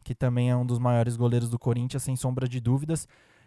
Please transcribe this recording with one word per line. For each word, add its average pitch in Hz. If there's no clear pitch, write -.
que 123
também 123
é 123
um 123
dos 120
maiores 120
goleiros 120
do 120
Corinthians, 123
sem 131
sombra 127
de 123
dúvidas. 143